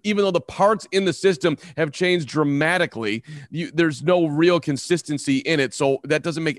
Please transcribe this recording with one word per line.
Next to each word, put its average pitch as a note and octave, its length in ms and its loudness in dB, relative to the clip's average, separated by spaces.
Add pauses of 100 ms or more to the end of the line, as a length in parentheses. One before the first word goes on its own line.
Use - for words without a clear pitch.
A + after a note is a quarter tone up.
Even G#3 220 0
though F#3+ 60 0
the F3 120 0
parts G3+ 500 0
in G3 140 2
the D#3+ 80 0
system F3 420 2 (220)
have D#3 120 0
changed F3+ 380 0
dramatically, C#3+ 920 0 (280)
you, D#3+ 200 -6
there's D3+ 320 0
no F3 240 2
real E3 340 4
consistency D3 800 -2
in D#3+ 200 0
it. C3 140 0
So C#3 320 0
that D3+ 180 0
doesn't D#3+ 220 -6
make D3 140 -2